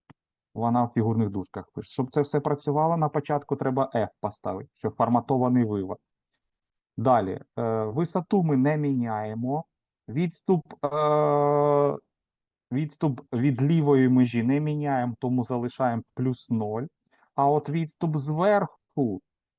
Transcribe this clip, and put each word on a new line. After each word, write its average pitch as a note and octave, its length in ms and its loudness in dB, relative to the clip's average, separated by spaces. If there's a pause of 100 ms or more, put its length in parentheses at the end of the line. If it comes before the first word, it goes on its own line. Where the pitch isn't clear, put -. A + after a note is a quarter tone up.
(540)
Вона A#2 300 0
в A#2+ 100 -4
фігурних A2 360 2
дужках G2 420 -8
пише. - 200 -14
Щоб C3+ 200 -4
це D3 100 0
все C#3+ 180 -2
працювало, D3+ 580 -2
на D#3 120 0
початку C#3+ 460 -4
треба C3+ 400 -2
F G#2+ 120 0 (120)
поставити, G2+ 560 -10
щоб - 200 -6
форматований B2 680 2
вивод. G#2 320 -4 (1000)
Далі, A2+ 420 2 (200)
е, A2+ 240 -2
висоту E3 600 -2
ми D3+ 140 2
не C#3+ 200 2
міняємо. A#2+ 880 -4 (420)
Відступ, E3 680 -2 (120)
е, D3 1120 2 (720)
відступ D3 500 -2 (120)
від B2+ 280 0
лівої C#3+ 480 4
межі B2 340 4
не C3+ 160 0
міняємо, D3 600 -2
тому B2+ 240 -2
залишаємо A#2+ 600 -2 (100)
плюс B2+ 360 -4
нуль. A2 340 -2 (520)
А C#3 140 2
от D3 200 0
відступ D#3+ 480 -4
зверху D3+ 1040 -2 (380)